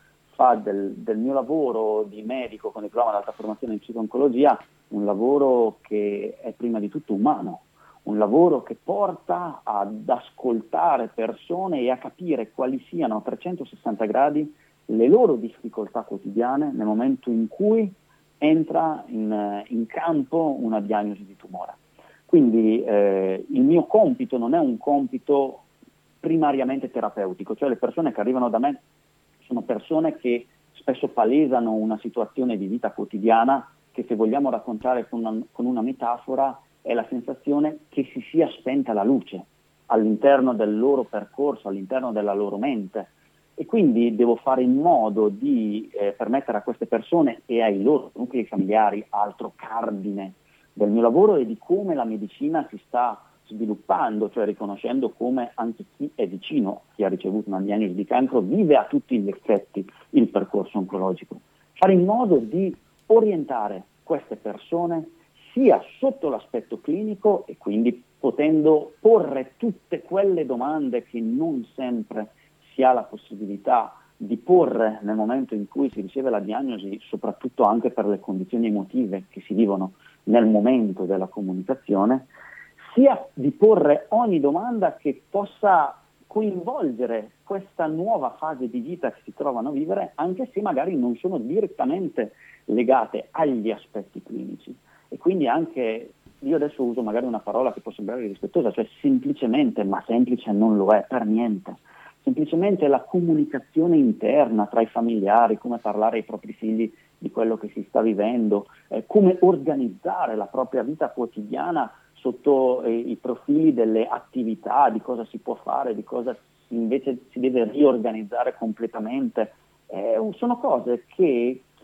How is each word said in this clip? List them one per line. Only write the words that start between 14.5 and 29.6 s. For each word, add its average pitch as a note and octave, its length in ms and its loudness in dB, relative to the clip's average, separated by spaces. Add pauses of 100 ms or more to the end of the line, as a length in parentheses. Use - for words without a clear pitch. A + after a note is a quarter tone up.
le A2+ 160 4
loro F#3+ 280 6
difficoltà A2 680 -8
quotidiane A#2+ 720 -2
nel A2+ 140 -4
momento B2 420 -2
in A2+ 180 0
cui G#3+ 440 0 (480)
entra D#3 680 0
in, G#2+ 600 -4
in A#2 180 -4
campo D#3+ 720 -2
una A2 220 -2
diagnosi G#2 440 -4
di G2 100 -20
tumore. - 400 -14 (500)
Quindi, A2+ 580 4
eh, F#2+ 680 2
il F#3 120 0
mio D#3+ 240 4
compito C3+ 520 2
non A#2+ 160 -2
è E3+ 60 2
un B2+ 180 0
compito C#3 840 -2 (560)
primariamente C#3 680 0
terapeutico, G2+ 680 -6
cioè C#3+ 140 -2
le A#2+ 60 0
persone B2+ 360 -2
che A2 80 -4
arrivano B2 300 0
da A2+ 80 0
me C3+ 240 -2 (640)
sono A#2+ 160 -6